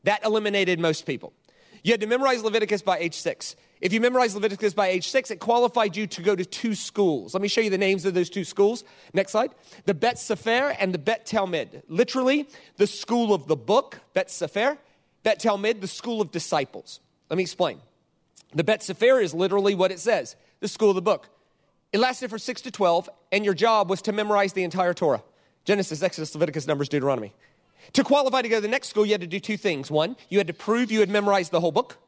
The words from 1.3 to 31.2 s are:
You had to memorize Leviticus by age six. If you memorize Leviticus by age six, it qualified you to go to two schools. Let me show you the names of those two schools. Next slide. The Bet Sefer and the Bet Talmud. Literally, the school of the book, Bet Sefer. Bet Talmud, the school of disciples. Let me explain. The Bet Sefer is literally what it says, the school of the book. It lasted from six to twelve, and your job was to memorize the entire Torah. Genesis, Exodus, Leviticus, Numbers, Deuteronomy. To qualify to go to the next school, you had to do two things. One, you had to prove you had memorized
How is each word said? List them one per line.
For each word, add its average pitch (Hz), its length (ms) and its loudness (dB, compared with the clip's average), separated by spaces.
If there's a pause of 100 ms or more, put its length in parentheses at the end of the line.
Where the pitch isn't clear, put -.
You 202 100 2
had 214 80 2
to 214 60 -4
memorize 254 360 0
Leviticus 214 400 0
by 180 160 0
age 170 160 -4
six. - 420 -8 (240)
If 180 120 -2
you 220 80 0
memorize 247 340 2
Leviticus 202 380 -2
by 196 160 2
age 185 200 -2
six, 262 220 -2
it 190 80 -8
qualified 233 580 0
you 214 100 -2
to 170 160 -12
go 202 120 2
to 180 100 -2
two 220 300 -4
schools. 160 600 -2
Let 190 80 0
me 208 60 -2
show 226 120 0
you 220 80 2
the 190 80 0
names 190 300 0
of 180 80 0
those 175 160 0
two 196 140 -6
schools. 214 400 0 (280)
Next 190 200 0
slide. 226 180 0 (340)
The 202 80 2
Bet 220 260 0
Sefer 240 600 0
and 190 160 -2
the 170 40 -4
Bet 220 280 -2
Talmud. 185 640 -4
Literally, 262 600 0 (300)
the 202 80 4
school 233 480 0
of 139 120 -4
the 156 100 2
book, 180 440 0 (140)
Bet 190 160 0
Sefer. 233 480 -2 (440)
Bet 214 180 2
Talmud, 208 400 0
the 185 80 -8
school 226 340 -6
of 160 80 -4
disciples. - 720 -6 (280)
Let 156 80 -4
me 190 60 0
explain. 160 380 -2 (760)
The 160 100 0
Bet 214 180 0
Sefer 240 380 4
is 165 140 0
literally 196 400 2
what 185 160 2
it 175 100 -10
says, 170 360 -2 (240)
the 208 80 -4
school 214 200 2
of 196 60 4
the 185 80 -2
book. 185 260 0 (640)
It 202 60 0
lasted 247 320 0
from 220 80 -10
six - 240 -8
to 254 80 -12
twelve, 180 400 2 (200)
and 208 140 0
your 196 100 2
job 208 360 2
was 190 120 -2
to 220 100 -2
memorize 208 420 0
the 185 100 -2
entire 180 300 0
Torah. 139 280 0 (420)
Genesis, 175 380 0
Exodus, 160 320 -4
Leviticus, 151 320 -2
Numbers, 143 220 -2
Deuteronomy. 131 460 -2 (580)
To 277 120 4
qualify 262 380 4
to 226 60 -4
go 226 80 2
to 214 40 2
the 208 80 -4
next 262 200 -2
school, 214 160 2
you 208 80 2
had 208 80 0
to 175 60 -10
do 175 140 -6
two 220 160 -4
things. 147 340 -4
One, 165 260 0 (140)
you 190 80 2
had 190 80 2
to 160 80 -8
prove 233 360 -2
you 220 100 2
had 190 100 4
memorized 202 420 2